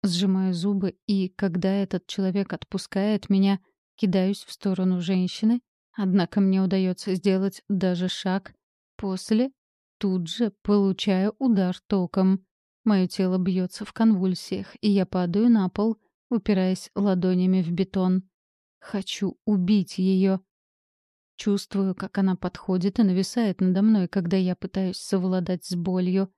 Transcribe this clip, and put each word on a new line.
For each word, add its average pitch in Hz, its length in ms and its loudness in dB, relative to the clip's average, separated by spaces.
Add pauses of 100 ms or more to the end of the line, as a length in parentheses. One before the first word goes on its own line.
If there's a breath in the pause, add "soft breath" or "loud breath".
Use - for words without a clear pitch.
Сжимаю 190 500 0
зубы, 190 400 -2 (120)
и 190 220 0
когда 185 440 -2
этот 196 340 -4
человек 190 460 -4
отпускает 202 760 -4
меня, 196 300 4 (380)
кидаюсь 190 480 0
в - 80 -20
сторону 185 480 -2
женщины, 185 600 0 (320)
однако 185 480 0
мне 190 220 2
удается 185 520 -2
сделать 190 540 -2
даже 185 400 0
шаг. 190 460 -4 (420)
После 214 540 -2 (480)
тут 185 300 -2
же 220 240 -4 (100)
получаю 196 760 0
удар 196 360 2 (120)
током. 190 580 0 (380)
Мое 190 220 4
тело 185 320 0
бьется 185 460 -2
в - 80 -16
конвульсиях, 190 880 0
и 208 100 2
я 196 160 2
падаю 185 420 0
на 208 200 4
пол, 220 300 -2 (320)
упираясь 185 680 0
ладонями 185 680 2
в 165 80 -2
бетон. 185 540 0 (560)
Хочу - 640 -6
убить 196 540 0
ее. 190 420 2 (960)
Чувствую, 196 580 -2
как 190 240 -8
она 190 160 2
подходит 185 640 -4
и 226 60 6
нависает 190 560 0
надо 185 220 2
мной, 214 260 4
когда 180 280 -2
я 180 200 0
пытаюсь 190 400 -6
совладать 185 680 -2
с 180 120 -6
болью. 185 600 -2